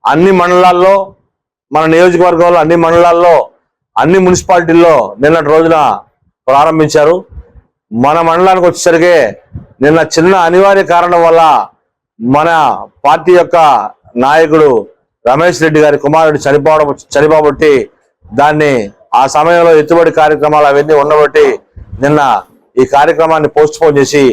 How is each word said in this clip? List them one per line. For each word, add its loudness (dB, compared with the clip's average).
అన్ని 2
మండలాల్లో, 2
మన 0
నియోజకవర్గంలో 2
అన్ని 0
మండలాల్లో, 2
అన్ని 0
మున్సిపాలిటీల్లో 0
నిన్నటి 0
రోజున 0
ప్రారంభించారు. 0
మన 0
మండలానికి 0
వచ్చేసరికి 0
నిన్న 2
చిన్న 0
అనివార్య 2
కారణం 0
వల్ల 2
మన 0
పార్టీ 0
యొక్క -2
నాయకుడు 2
రమేష్ -2
రెడ్డి 0
గారి 0
కుమారుడు 0
చనిపోవడం, 0
చనిపోబట్టి 0
దాన్ని 0
ఆ 2
సమయంలో 2
ఎత్తుబడి 0
కార్యక్రమాలు 0
అవన్నీ 0
ఉండబట్టి 0
నిన్న 0
ఈ 4
కార్యక్రమాన్ని 0
పోస్ట్ 0
పోన్ 0
చేసి 0